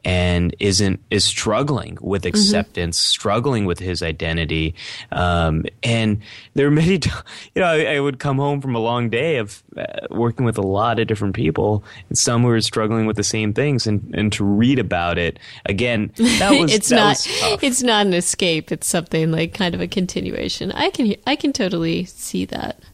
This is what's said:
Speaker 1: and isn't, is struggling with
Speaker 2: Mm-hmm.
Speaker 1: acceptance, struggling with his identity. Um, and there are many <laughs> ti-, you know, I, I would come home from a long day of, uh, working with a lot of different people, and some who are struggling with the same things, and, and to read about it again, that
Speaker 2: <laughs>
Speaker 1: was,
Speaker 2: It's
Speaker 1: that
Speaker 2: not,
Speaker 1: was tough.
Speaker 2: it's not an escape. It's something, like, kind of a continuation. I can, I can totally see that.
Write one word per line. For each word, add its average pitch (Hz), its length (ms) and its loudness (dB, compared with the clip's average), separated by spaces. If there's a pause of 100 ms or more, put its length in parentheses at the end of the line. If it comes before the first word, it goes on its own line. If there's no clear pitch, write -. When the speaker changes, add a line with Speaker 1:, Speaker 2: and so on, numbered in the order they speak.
Speaker 1:
and 90 580 2
isn't, 98 380 2 (120)
is 104 140 2
struggling 110 760 -2
with 95 220 -2
Speaker 2:
Mm-hmm. 90 140 -2
Speaker 1:
acceptance, 101 600 0
struggling 113 680 0
with 85 120 -2
his 90 240 -4
identity. 80 720 -2 (360)
Um, 85 540 2 (180)
and 110 380 0 (340)
there 139 120 4
are 147 40 4
many 165 280 4
<laughs> 139 60 -4
ti-, - 60 0 (440)
you 180 60 0
know, 180 80 2
I, 156 280 2
I 143 40 2
would 139 180 -2
come 135 200 0
home 143 240 0
from 135 120 -2
a 117 40 0
long 117 320 0
day 139 260 0
of, 104 260 -6 (140)
uh, - 80 -6 (260)
working 117 360 0
with 113 100 0
a 104 60 0
lot 107 360 0
of 113 80 0
different 104 280 -2
people, 107 500 0 (240)
and - 80 -4
some 120 260 2
who 123 60 4
are 113 140 4
struggling 110 420 0
with 107 120 0
the 104 80 -2
same 110 280 0
things, 131 340 0
and, 104 280 -2
and 104 180 0
to 104 120 -2
read 117 340 4
about 87 400 0
it 85 200 -2 (280)
again, 107 500 0
that 226 340 2
Speaker 2:
<laughs> 285 80 6
Speaker 1:
was, 165 140 4
Speaker 2:
It's 214 160 2
Speaker 1:
that 240 80 4
Speaker 2:
not, 208 120 6
Speaker 1:
was - 320 0
tough. 415 220 0
Speaker 2:
it's 254 200 0
not 214 240 4
an 185 80 2
escape. 170 580 0
It's - 140 -6
something, 165 440 0
like, 165 220 0
kind 180 220 -2
of 180 80 -4
a 175 40 -2
continuation. 185 840 -4
I 330 160 0
can, 240 260 0 (120)
I 277 100 0
can 294 160 -2
totally 175 520 -2
see - 420 -6
that. - 340 -10 (140)